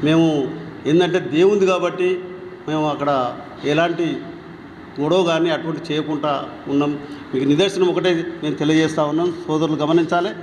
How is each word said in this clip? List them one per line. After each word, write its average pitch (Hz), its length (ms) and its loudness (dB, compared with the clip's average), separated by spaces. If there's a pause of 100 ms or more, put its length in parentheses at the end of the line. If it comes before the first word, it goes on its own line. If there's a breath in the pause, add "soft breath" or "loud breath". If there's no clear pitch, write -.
మేము 156 500 2 (320)
ఏంటంటే, 170 320 4
దేవుంది 185 480 4
కాబట్టి 180 540 0 (480)
మేము 151 220 0
అక్కడ 139 460 0 (280)
ఎలాంటి 160 520 0 (840)
గొడవ 165 220 4
కానీ 170 280 2
అటువంటి 156 420 -4
చేయకుండా 147 560 -2 (200)
ఉన్నాం. 143 300 0 (360 loud breath)
మీకు 131 100 2
నిదర్శనం 180 440 4
ఒకటే 175 380 0 (160)
మేము 151 120 -2
తెలియజేస్తా 156 500 2
ఉన్నాం, 165 300 0 (120)
సోదరులు 156 300 0
గమనించాలి. 165 540 2 (120)